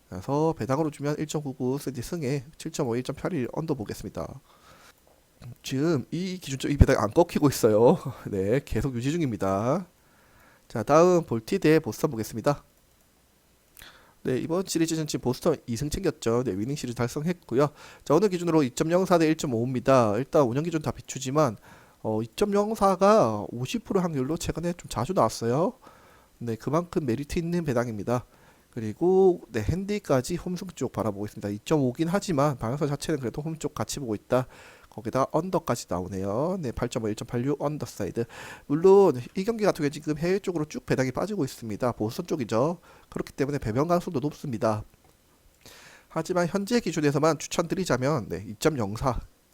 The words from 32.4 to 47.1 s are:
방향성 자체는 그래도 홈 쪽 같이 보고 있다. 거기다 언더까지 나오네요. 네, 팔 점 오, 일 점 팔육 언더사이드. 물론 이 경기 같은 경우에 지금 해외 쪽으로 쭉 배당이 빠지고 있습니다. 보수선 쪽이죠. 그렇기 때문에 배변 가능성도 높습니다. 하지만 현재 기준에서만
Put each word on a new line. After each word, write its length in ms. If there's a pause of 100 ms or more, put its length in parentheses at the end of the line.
방향성 300
자체는 320
그래도 200
홈 160
쪽 160
같이 280
보고 160
있다. 300 (420)
거기다 420
언더까지 580
나오네요. 720
네, 120
팔 160
점 160
오, 40
일 60
점 120
팔육 360
언더사이드. 640 (420)
물론 540 (160)
이 80
경기 200
같은 140
경우에 120
지금 280
해외 200
쪽으로 260
쭉 220
배당이 260
빠지고 320
있습니다. 480
보수선 340
쪽이죠. 520 (300)
그렇기 240
때문에 260
배변 300
가능성도 320
높습니다. 640 (1200)
하지만 400
현재 320
기준에서만 580